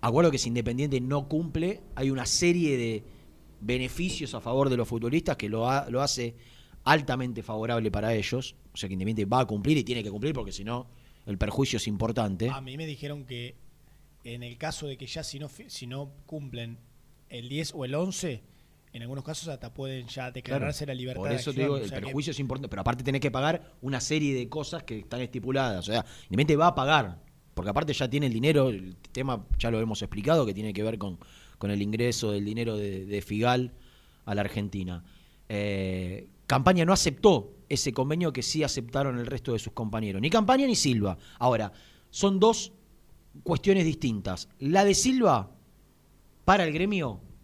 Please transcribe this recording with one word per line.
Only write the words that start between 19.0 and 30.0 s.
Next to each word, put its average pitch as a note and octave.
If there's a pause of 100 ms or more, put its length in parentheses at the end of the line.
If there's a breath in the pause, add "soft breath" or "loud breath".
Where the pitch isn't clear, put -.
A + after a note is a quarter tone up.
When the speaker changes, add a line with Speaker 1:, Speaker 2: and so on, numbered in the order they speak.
Speaker 2:
algunos B2+
casos D#3+
hasta B2
pueden C3
ya B2+
declararse C#3
Speaker 1:
Claro, C3+
Speaker 2:
la B2
libertad B2
Speaker 1:
por G2
Speaker 2:
de C#3+
Speaker 1:
eso C3+
te B2+
Speaker 2:
acción, C#3
Speaker 1:
digo, C#3+
Speaker 2:
o -
Speaker 1:
el G#2+
Speaker 2:
sea F2+
que G2
Speaker 1:
perjuicio C#3
es C#3
importante, C3+
pero G2
aparte B2
tenés C3+
que C3+
pagar C#3
una C3
serie D3+
de B2
cosas D3+
que A2
están A#2+
estipuladas. A#2+
O -
sea, A2+ (200 loud breath)
Independiente D3+
va D#3
a F3
pagar, C3 (360)
porque F#2+
aparte D3
ya C3
tiene C#3+
el A#2+
dinero, C3+
el F#2 (160)
tema B2+ (140)
ya A#2
lo A2
hemos A2